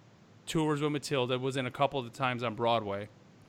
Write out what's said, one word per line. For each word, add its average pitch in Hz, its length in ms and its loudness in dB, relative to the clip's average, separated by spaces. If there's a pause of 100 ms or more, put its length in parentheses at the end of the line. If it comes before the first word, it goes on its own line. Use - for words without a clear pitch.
(460)
tours 151 360 2
with 151 100 2
Matilda, 131 460 0
was 131 180 -2
in 131 100 -2
a 123 40 -6
couple 139 280 0
of 123 60 -2
the 117 120 -14
times 127 260 -2
on 113 120 -2
Broadway, 107 540 2 (400)